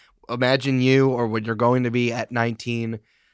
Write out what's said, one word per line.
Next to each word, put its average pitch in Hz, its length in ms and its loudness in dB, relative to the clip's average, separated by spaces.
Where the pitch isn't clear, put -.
Imagine 127 540 0
you 135 280 4
or 120 180 0
what 110 180 -4
you're 113 80 -4
going 120 300 2
to 120 80 -2
be 120 200 0
at 117 200 -8
nineteen. 117 680 -4